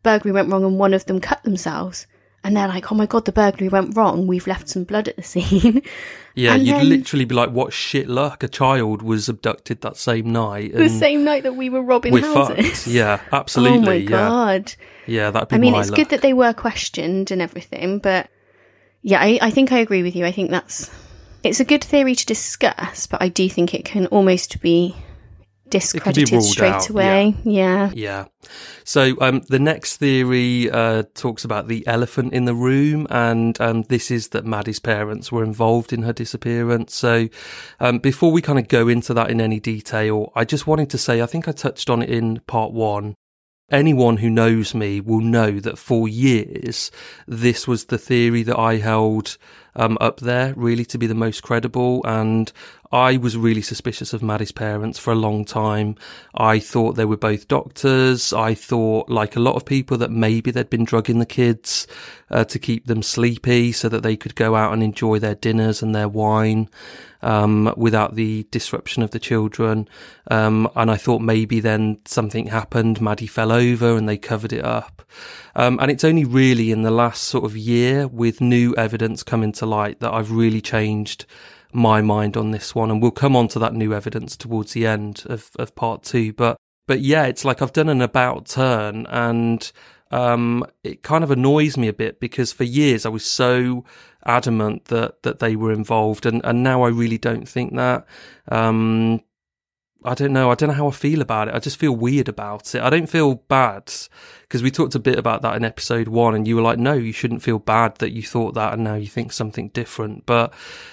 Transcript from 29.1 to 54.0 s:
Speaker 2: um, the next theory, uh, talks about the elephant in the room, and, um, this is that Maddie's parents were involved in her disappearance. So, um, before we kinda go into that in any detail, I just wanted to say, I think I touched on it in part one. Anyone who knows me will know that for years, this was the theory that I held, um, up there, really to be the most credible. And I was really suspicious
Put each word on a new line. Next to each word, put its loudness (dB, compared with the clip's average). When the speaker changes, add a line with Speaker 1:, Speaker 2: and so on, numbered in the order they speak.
Speaker 2:
um, 2
the 2
next 0
theory, 2
uh, 0
talks -6
about -6
the -6
elephant -2
in 0
the 0
room, 2
and, 0
um, 0
this -2
is -4
that -6
Maddie's -6
parents -4
were -2
involved 0
in -4
her -2
disappearance. -4
So, 2
um, 2
before 2
we 4
kinda 2
go 2
into 2
that 0
in 0
any 0
detail, -4
I 0
just -4
wanted 0
to -4
say, 0
I 0
think -6
I -4
touched -6
on 0
it -6
in -2
part -4
one. -4
Anyone 4
who 0
knows 2
me -4
will 0
know 2
that -8
for 0
years, -2
this 0
was -2
the -4
theory 0
that -2
I 2
held, -2
um, 0
up -2
there, -2
really 0
to -8
be 0
the -2
most -4
credible. -2
And 0
I 4
was -2
really 2
suspicious -8